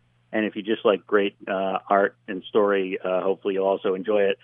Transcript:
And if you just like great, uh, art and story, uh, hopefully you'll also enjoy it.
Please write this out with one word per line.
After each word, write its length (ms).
And 140
if 100
you 60
just 240
like 200
great, 300
uh, 320
art 260
and 160
story, 600
uh, 180
hopefully 340
you'll 120
also 260
enjoy 300
it. 200